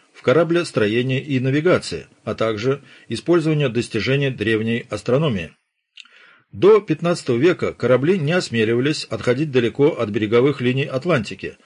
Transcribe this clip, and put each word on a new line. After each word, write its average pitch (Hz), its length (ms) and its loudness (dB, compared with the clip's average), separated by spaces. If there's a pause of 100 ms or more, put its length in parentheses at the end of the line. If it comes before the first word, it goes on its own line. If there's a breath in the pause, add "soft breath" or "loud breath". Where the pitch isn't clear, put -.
(140)
в - 80 -20
кораблестроении 131 1000 2
и 135 180 -4
навигации, 131 680 0 (180)
а 110 100 -4
также 113 460 -2 (260 loud breath)
использованию 151 640 0
достижений 120 600 -2
древней 113 600 -2
астрономии. 113 600 -2 (1000 loud breath)
До 196 300 4
пятнадцатого 160 560 -2
века 120 360 0
корабли 127 440 2
не 151 160 -2
осмеливались 120 720 0
отходить 123 460 -2
далеко 127 460 2
от 113 120 -2
береговых 117 500 2
линий 127 240 -2
Атлантики – 131 840 -4